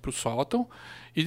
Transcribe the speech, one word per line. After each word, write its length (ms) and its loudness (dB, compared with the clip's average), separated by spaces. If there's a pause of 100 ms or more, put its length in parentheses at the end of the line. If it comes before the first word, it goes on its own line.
pro 120 -4
sótão 540 2 (480)
e 120 2